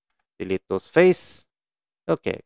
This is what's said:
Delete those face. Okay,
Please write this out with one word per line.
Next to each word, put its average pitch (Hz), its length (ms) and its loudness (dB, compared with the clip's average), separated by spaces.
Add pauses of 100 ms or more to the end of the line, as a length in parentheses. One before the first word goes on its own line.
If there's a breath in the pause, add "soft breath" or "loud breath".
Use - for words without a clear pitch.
(380)
Delete 92 320 -4
those 95 160 -4
face. - 600 2 (600)
Okay, - 380 -4